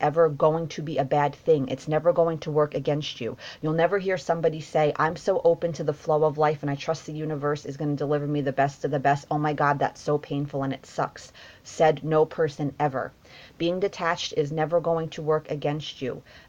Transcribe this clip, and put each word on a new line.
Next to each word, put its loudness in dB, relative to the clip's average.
ever 4
going 2
to -8
be -6
a 2
bad 0
thing. 2
It's -6
never 2
going 2
to -8
work 2
against -2
you. -6
You'll 0
never 2
hear -2
somebody 0
say, 2
"I'm 0
so 0
open 4
to -6
the 0
flow 0
of 2
life 2
and 0
I 0
trust -6
the -8
universe -4
is -10
gonna -2
deliver -2
me 0
the -2
best 0
of -2
the 0
best. 2
Oh 0
my 0
God, 2
that's -2
so 0
painful -4
and -4
it -14
sucks." -6
Said 2
no 4
person -2
ever. -2
Being 0
detached -2
is 0
never 0
going 0
to -12
work 0
against -4
you. -6